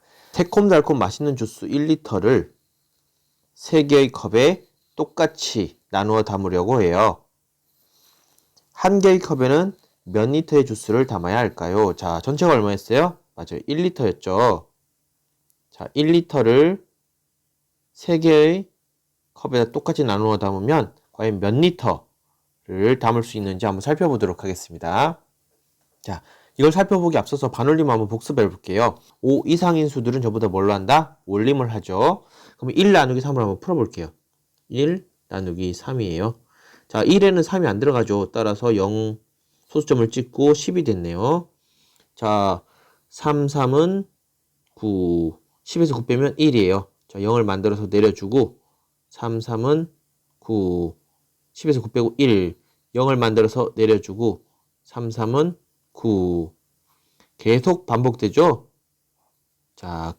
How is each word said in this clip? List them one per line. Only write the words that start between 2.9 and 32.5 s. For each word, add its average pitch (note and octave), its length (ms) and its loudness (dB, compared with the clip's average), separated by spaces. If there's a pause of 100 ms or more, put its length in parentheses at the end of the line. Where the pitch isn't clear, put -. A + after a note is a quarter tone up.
세 D#3 300 0
개의 C#3 260 4
컵에 B2+ 540 0 (320)
똑같이 D3 920 -4
나누어 G#2+ 360 0
담으려고 G2 580 0
해요. F#2+ 420 2 (1500)
한 G3 240 2
개의 F#3 200 6
컵에는 D#3 540 0 (300)
몇 G#2+ 260 0
리터의 D3 380 2
주스를 A2 400 -2
담아야 G2 320 -2
할까요? F#2+ 580 0
자, E2+ 240 -6
전체가 D3+ 320 0
얼마였어요? A#2 640 0 (180)
맞아요. E2+ 320 -12
일 D3 120 -4
리터였죠. A2+ 920 0 (1000)
자, - 240 -16
일 D3+ 140 0
리터를 D#3 760 2 (1080)
세 E3+ 240 -2
개의 D#3+ 500 4 (640)
컵에다 A#2+ 400 -2
똑같이 D3+ 320 -2
나누어 G#2+ 320 0
담으면 G2+ 580 -2 (180)
과연 G#2+ 280 -4
몇 G2+ 140 0
리터를 A#2+ 1500 -2
담을 A#2 220 0
수 A2+ 160 -12
있는지 G2 260 -6
한번 G2 160 -2
살펴보도록 C3+ 640 -2
하겠습니다. F#2+ 800 -4 (800)
자, F#2 220 -12 (340)
이걸 D3 160 4
살펴보기 F3+ 460 0
앞서서 C3+ 320 -4
반올림 D3 400 2
한번 A2 180 0
복습해 A2+ 400 -2
볼게요. G2+ 480 -2 (240)
오 C3+ 260 0
이상인 E3 420 2
수들은 B2+ 340 -4
저보다 A2 260 -2
뭘로 F#2+ 240 0
한다? B2+ 540 0
올림을 A#2 480 0
하죠. A2 500 -2 (320)